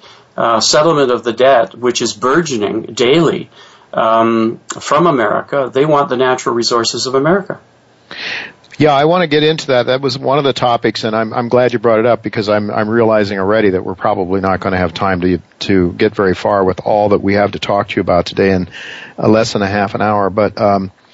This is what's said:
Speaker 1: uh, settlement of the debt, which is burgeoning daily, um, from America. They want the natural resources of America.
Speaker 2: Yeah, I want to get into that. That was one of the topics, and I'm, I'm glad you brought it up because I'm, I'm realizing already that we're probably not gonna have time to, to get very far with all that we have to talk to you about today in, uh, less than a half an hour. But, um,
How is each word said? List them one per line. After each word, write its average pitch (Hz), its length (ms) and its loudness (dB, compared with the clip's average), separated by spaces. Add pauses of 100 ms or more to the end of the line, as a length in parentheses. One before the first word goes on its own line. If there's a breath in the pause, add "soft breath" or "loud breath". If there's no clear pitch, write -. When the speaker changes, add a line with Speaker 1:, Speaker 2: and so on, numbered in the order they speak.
(380 loud breath)
Speaker 1:
uh, 113 220 0
settlement 151 500 2
of 120 140 -2
the 117 100 -2
debt, 127 400 4
which 120 300 -2
is 110 100 -2
burgeoning 117 680 -2 (100)
daily, 127 560 2 (440 loud breath)
um, 113 680 2 (200)
from 151 280 2
America. 131 680 0
They 139 140 2
want 143 220 2
the 127 80 -2
natural 127 360 0
resources 117 540 -2
of 127 80 -2
America. 165 440 0 (1160 loud breath)
Speaker 2:
Yeah, 147 160 4
I 139 120 4
want 175 180 2
to 165 40 0
get 147 140 2
into 151 260 0
that. 123 200 2
That 127 140 0
was 135 180 -4
one 135 180 0
of 151 60 2
the 135 100 2
topics, 120 500 0
and 110 120 -4
I'm, 110 180 -2
I'm 120 160 -4
glad 123 240 2
you 120 60 -4
brought 113 200 2
it 113 60 2
up 113 160 2
because 107 260 -4
I'm, 104 220 0
I'm 107 200 -2
realizing 107 500 2
already 104 320 2
that 92 120 -2
we're 95 120 -8
probably 98 440 -2
not 92 200 0
gonna 95 180 -2
have 87 160 -2
time 95 280 -2
to, 90 180 2 (220)
to 90 320 2
get 107 200 0
very 95 220 0
far 101 280 0
with 92 220 -2
all 104 240 2
that 101 120 2
we 98 120 0
have 101 200 0
to 92 60 -8
talk 101 300 -2
to - 60 -10
you 104 60 0
about 87 260 0
today 98 240 0
in, 92 180 -2 (480 loud breath)
uh, - 100 -2
less 110 260 2
than 104 100 -2
a 98 40 0
half 101 280 -2
an 107 60 -8
hour. 104 280 0
But, 101 320 -2
um, 98 300 2 (220 loud breath)